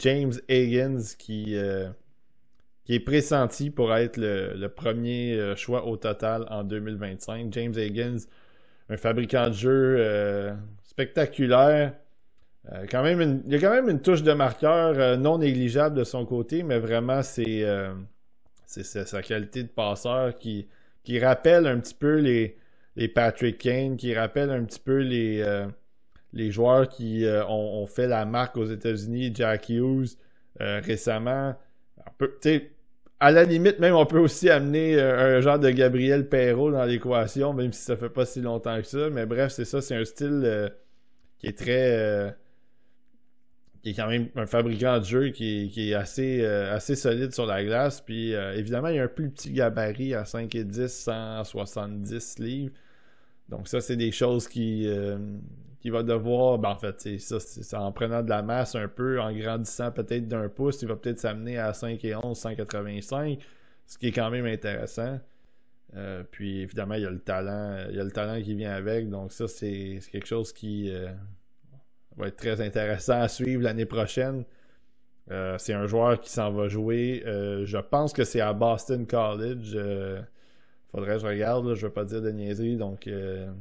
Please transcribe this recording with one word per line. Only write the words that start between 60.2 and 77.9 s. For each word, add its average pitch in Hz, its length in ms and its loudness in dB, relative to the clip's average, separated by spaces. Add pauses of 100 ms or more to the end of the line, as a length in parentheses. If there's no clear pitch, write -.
d'un 110 220 -4
pouce, 139 340 -4
il 117 60 -6
va 110 80 -4
peut-être 120 240 -6
s'amener 113 360 -4
à 110 160 -2
cinq 117 320 -8
et 107 120 -4
onze, 117 200 -6
cent 110 200 -8
quatre-vingt-cinq, 107 840 -6 (480)
ce - 100 -20
qui 123 120 -2
est 107 40 0
quand 117 160 0
même 123 160 -4
intéressant. 113 760 -6 (760)
Euh, 95 340 -10
puis 98 300 -6
évidemment, 98 340 -6
il 110 80 -4
y 101 40 -4
a 90 40 -6
le 92 100 -8
talent, 98 580 -6 (100)
il 101 80 -8
y 101 40 -4
a 98 40 -4
le 98 60 -6
talent 107 320 -6
qui 104 140 -6
vient 104 160 -6
avec, 107 360 -4
donc 98 240 -10
ça, - 140 -8
c'est, 98 540 -8
c'est - 100 -18
quelque 101 160 -10
chose 113 260 -6
qui... 104 380 -6
Euh, 92 180 -8 (1080)
va 101 80 -6
être 101 100 -8
très 110 240 -2
intéressant 107 600 0
à 117 80 2
suivre 127 340 -2
l'année 113 240 0
prochaine. 123 580 -4 (840)
Euh, 92 260 -6
c'est 107 160 -6
un 104 140 -2
joueur 113 340 2
qui - 100 -16
s'en 107 200 -2
va 104 160 -2
jouer, 117 580 -2
euh, 101 400 -4
je 101 140 -6
pense 143 340 -2